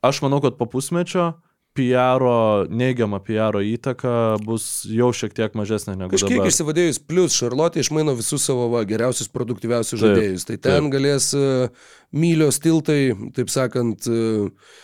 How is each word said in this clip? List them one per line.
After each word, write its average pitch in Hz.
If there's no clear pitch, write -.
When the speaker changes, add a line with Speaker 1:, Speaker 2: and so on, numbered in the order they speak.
Speaker 1:
aš 139
manau, 139
kad 139
po 120
pusmečio 170
P 127
R 127
O, 110
neigiama 113
P 110
R 107
O 101
įtaka 117
bus 110
jau 113
šiek 107
tiek 107
mažesnė 104
negu 92
Speaker 2:
Kažkiek 98
Speaker 1:
dabar. -
Speaker 2:
išsivadėjus, 156
plus 170
Charlotte 143
išmaino 151
visus 135
savo, 123
va, 117
geriausius, 110
produktyviausius 117
Speaker 1:
Taip. 104
Speaker 2:
žaidėjus. 95
Tai 117
ten 147
Speaker 1:
Taip. 147
Speaker 2:
galės, 139
e, 135
mylios 156
tiltai, 151
taip 123
sakant, 120
e, 113